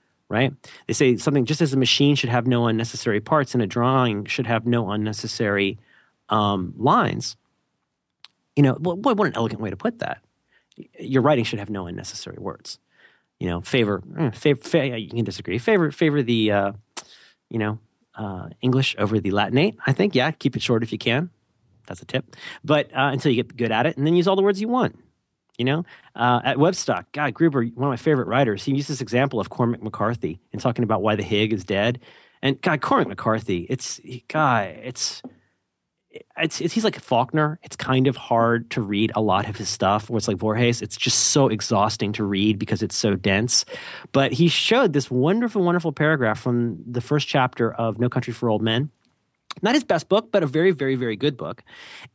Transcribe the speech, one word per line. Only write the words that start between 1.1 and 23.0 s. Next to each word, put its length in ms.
something, 280
"Just 160
as 120
a 40
machine 380
should 160
have 160
no 200
unnecessary 540
parts, 340
and 80
a 40
drawing 600
should 200
have 180
no 260
unnecessary, 880
um, 480
lines." 600
You 80
know, 180
well, 160
boy, 180
what 140
an 60
elegant 260
way 100
to 60
put 220
that. 240
Y-, 80
your 220
writing 220
should 140
have 120
no 160
unnecessary 520
words. 400
You 120
know, 100
favor, 420
eh, 120
fav-, 340
fa-, 340
you 120
can 160
disagree. 320
Favor, 320
favor 320
the, 300
uh, 200
you 80
know, 200
uh, 340
English 360
over 220
the 100
Latinate, 460
I 60
think. 220
Yeah, 160
keep 260
it 60
short 200
if 80
you 60
can. 320
That's 140
a 60
tip. 280
But, 300
uh, 180